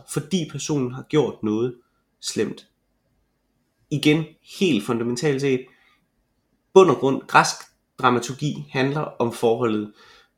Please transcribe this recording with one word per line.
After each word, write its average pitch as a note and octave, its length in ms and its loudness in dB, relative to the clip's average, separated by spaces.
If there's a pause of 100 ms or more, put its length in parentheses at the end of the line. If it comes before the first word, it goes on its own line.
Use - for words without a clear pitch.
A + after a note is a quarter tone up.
fordi D#3 420 -4
personen C#3 420 -4
har C3 160 -12
gjort C3+ 340 0
noget A2 320 0 (460)
slemt. - 460 -6 (1200)
Igen, D3+ 360 2 (340)
helt C#3+ 260 2
fundamentalt A#2+ 560 -2
set, C3 240 0 (1080)
bund F#3+ 160 10
og B2+ 80 2
grund, C3+ 300 0
græsk - 280 2 (440)
dramaturgi C3 680 -2
handler C#3 320 -2
om A#2 320 -4
forholdet A2+ 600 0 (440)